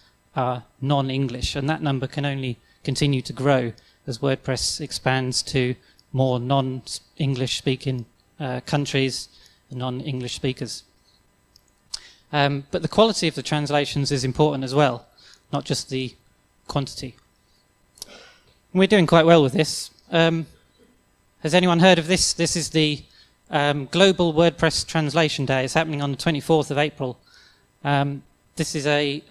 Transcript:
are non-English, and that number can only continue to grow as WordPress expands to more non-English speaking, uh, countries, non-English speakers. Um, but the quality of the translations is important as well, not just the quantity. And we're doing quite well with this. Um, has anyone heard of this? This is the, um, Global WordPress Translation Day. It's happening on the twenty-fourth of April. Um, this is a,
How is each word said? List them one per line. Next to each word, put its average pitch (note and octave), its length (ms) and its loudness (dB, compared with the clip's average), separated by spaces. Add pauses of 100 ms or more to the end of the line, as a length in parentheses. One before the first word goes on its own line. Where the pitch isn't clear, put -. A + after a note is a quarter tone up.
(340)
are B2 300 -4 (160)
non-English, C3 760 -2
and C#3+ 140 -4
that D#3 120 -4
number C3+ 240 -2
can C#3+ 200 -6
only C3 320 -6 (240)
continue C#3 400 0
to - 100 -10
grow C3 400 0 (340)
as A#2+ 120 -8
WordPress - 640 -4
expands C3 600 -2
to B2+ 340 -2 (360)
more B2+ 280 2
non-English C3 1160 -4
speaking, B2+ 480 -4 (340)
uh, B2+ 260 -6
countries, C#3 600 -2 (420)
non-English B2+ 640 -6
speakers. - 480 -6 (1500)
Um, C#3+ 380 0
but E3 120 -6
the D#3+ 60 -4
quality G#3 400 2
of C#3+ 80 -6
the C3+ 60 -8
translations C#3+ 680 -2
is C3+ 140 -2
important C3+ 400 0
as B2+ 100 -6
well, C#3 320 2 (460)
not C#3 120 -2
just - 260 -4
the C3 240 -6 (520)
quantity. C3+ 480 -6 (960)
And - 720 -8
we're G3 60 4
doing F#3 200 4
quite E3 200 6
well E3 160 8
with B2+ 100 2
this. - 380 -2 (200)
Um, E3 360 2 (960)
has D#3 120 -2
anyone F3+ 260 4
heard F3+ 180 8
of D#3 80 -2
this? F3+ 260 0
This E3 240 -2
is D#3+ 140 -4
the, D3+ 340 0 (460)
um, D3 400 0
Global F3+ 420 4
WordPress E3 540 2
Translation D3+ 580 0
Day. C3 200 0
It's C3 100 -4
happening D#3 260 0
on C#3+ 100 -2
the C3+ 60 -4
twenty-fourth D#3 540 0
of C#3 80 -2
April. C#3+ 400 -4 (680)
Um, C#3+ 380 0 (340)
this - 180 -4
is C#3+ 120 -4
a, D3 440 0